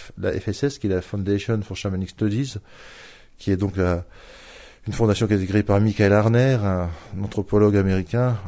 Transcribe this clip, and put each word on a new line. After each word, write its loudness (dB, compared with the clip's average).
la -4
F -6
S -4
S, -4
qui -4
est 0
la 0
Foundation -2
for -10
Shamanic -4
Studies, -4
qui -4
est 2
donc -2
la, 0
une -4
fondation 2
qui 0
a 6
été 0
créée 0
par 2
Michael 2
Harner, 4
un -2
anthropologue 2
américain, 0